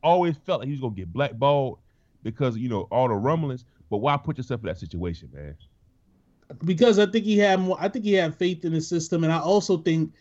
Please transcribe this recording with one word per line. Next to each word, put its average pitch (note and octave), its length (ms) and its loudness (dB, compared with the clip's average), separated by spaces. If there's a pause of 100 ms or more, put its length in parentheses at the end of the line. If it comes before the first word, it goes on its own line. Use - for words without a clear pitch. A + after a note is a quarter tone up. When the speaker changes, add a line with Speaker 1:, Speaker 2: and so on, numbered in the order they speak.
Speaker 1:
always E3+ 340 2
felt D#3+ 240 -4
like B2+ 80 -8
he C#3+ 40 -6
was C#3 80 -6
gonna A#2 140 -4
get F2+ 180 -10
blackballed C3+ 640 0 (440)
because, A2+ 340 -2
you B2 120 -4
know, G#2+ 220 -2
all B2+ 180 2
the A2 60 0
rumblings. C3+ 500 -2 (260)
But G#2 80 -2
why C#3+ 180 2
put D3 220 -6
yourself B2 220 -6
in A2 60 -8
that D#2 120 -4
situation, E2+ 540 -8
man? D2 240 -14 (1080)
Speaker 2:
Because F#3+ 340 4
I G#3 80 6
think A3 180 0
he G#3 140 2
had G3 220 4
more, F#3 200 0
I F#3 80 -2
think G#3+ 160 -6
he G#3 100 2
had E3 200 2
faith F3+ 300 -2
in E3 80 -2
the D#3+ 80 0
system, E3 440 -2
and D#3+ 80 2
I E3 60 2
also F#3 400 2
think D#3+ 420 0